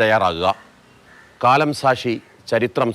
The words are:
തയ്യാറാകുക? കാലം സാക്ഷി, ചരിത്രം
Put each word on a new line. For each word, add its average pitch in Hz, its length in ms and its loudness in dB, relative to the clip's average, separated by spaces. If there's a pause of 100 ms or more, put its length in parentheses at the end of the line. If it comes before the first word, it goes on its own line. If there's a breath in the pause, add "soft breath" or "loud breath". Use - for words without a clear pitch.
തയ്യാറാകുക? 95 440 0 (960)
കാലം 143 360 2
സാക്ഷി, 127 340 0 (360)
ചരിത്രം 120 460 0